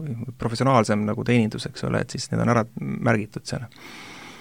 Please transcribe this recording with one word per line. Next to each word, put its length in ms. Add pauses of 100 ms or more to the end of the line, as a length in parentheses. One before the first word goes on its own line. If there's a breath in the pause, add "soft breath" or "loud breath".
või 380
professionaalsem 680
nagu 180
teenindus, 440
eks 200
ole, 140
et 140
siis 160
need 100
on 120
ära 100 (160)
märgitud 680
seal. 180 (760 loud breath)